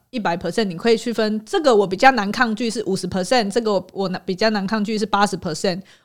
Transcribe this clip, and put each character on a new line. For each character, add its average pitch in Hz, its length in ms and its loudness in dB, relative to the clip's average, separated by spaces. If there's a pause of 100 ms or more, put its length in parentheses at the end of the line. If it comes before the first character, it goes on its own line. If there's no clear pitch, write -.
(100)
一 254 80 -8
百 175 180 -2
percent， 180 280 -2
你 175 120 -4
可 233 140 0
以 226 80 6
区 240 120 -6
分， 214 360 0
这 392 160 -2
个 269 120 6
我 202 120 6
比 190 100 -4
较 262 140 6
难 208 200 0
抗 226 240 0
拒 226 140 -2
是 220 160 -6
五 190 100 -2
十 185 140 -4
percent， 196 420 0
这 214 120 -2
个 214 100 0
我， 190 220 -2
我 196 140 -4 (180)
比 190 80 -2
较 214 160 0
难 196 160 -2
抗 214 180 -2
拒 214 140 -2
是 214 80 -2
八 202 200 4
十 202 120 -2
percent， 180 420 -2 (240)